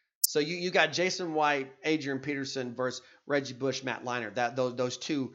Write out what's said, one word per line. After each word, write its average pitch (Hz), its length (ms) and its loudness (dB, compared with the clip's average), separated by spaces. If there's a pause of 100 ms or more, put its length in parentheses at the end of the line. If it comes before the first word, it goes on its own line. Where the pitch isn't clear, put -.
(220)
So - 160 2
you, 151 180 0
you 175 140 -2
got 160 220 4
Jason 170 420 0
White, 147 360 2 (140)
Adrian 139 360 0
Peterson 135 540 -4
versus 123 280 -2 (240)
Reggie 143 280 0
Bush, 131 280 -2
Matt 117 220 -4
Leinart. 117 320 -2
That, 120 200 2
those, 127 200 0
those 127 200 0
two, 139 380 -2